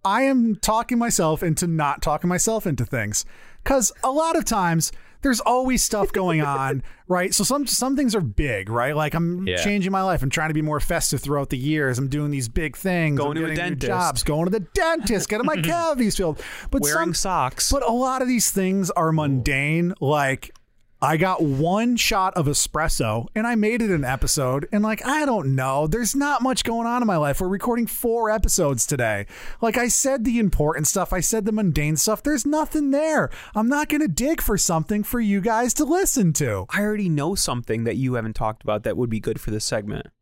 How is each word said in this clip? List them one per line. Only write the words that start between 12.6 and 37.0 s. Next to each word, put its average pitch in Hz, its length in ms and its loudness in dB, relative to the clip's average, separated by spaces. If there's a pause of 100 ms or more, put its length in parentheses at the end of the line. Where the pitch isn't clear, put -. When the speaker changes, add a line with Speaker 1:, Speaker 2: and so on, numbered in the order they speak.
Speaker 1:
things. 165 420 0
Speaker 3:
Going 143 200 -2
Speaker 1:
I'm 160 80 -2
Speaker 3:
to 160 60 -4
a 156 40 -4
Speaker 1:
getting 175 160 -4
new 165 60 -2
Speaker 3:
dentist. 127 100 -4
Speaker 1:
jobs, 175 360 0
going 156 220 0
to 185 60 0
the 208 220 -2
dentist, 294 560 0
getting 214 160 -2
Speaker 3:
<laughs> - 20 2
Speaker 1:
my 302 140 0
cavities 302 560 0
filled. 165 240 -2 (300)
But 269 100 0
Speaker 3:
Wearing - 240 0
Speaker 1:
some, 170 80 -2
Speaker 3:
socks. 156 580 0
Speaker 1:
but 269 160 0
a 226 60 2
lot 262 280 0
of 254 60 0
these 247 240 2
things 190 400 0
are 160 220 2
mundane. 151 880 0
Like, 139 500 0 (500)
I 151 160 2
got 170 260 2
one 180 540 2
shot 196 380 2
of 147 100 2
espresso 135 880 0
and 220 100 0
I 240 100 0
made 220 260 2
it 214 100 0
an 147 140 0
episode. 131 680 0
And, 208 140 2
like, 220 200 -4
I 294 200 0
don't 180 280 0
know. 135 320 0
There's 220 300 0
not 277 260 0
much 254 220 0
going 233 240 -2
on 240 160 0
in 226 40 2
my 185 100 4
life. 147 240 2
We're 180 80 0
recording 233 380 0
four 226 440 0
episodes 151 560 2
today. 110 380 0 (340)
Like, 226 180 0
I 247 120 0
said 262 340 0
the 233 160 2
important 156 480 2
stuff. 180 240 -2
I 185 80 0
said 214 240 0
the 220 80 0
mundane 156 460 2
stuff. 214 260 0
There's 285 220 0
nothing 302 460 0
there. 285 380 2 (240)
I'm 220 140 2
not 294 220 0
gonna 302 180 2
dig 240 320 0
for 208 180 0
something 185 460 0
for 240 160 -2
you 202 220 2
guys 233 320 2
to 302 100 0
listen 269 520 2
to. 104 340 -2
Speaker 3:
I 196 100 -2
already 208 300 0